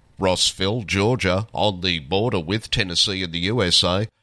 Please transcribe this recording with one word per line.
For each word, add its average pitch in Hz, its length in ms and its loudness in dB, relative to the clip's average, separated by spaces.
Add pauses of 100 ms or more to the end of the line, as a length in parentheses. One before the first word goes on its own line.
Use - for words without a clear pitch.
(160)
Rossville, 95 640 0
Georgia, 98 720 0
on 95 280 0
the 87 180 0
border 95 400 0
with 90 320 -4
Tennessee 95 540 0
in 85 80 -8
the 85 80 -4
U 107 220 0
S 87 200 2
A, 95 240 0 (160)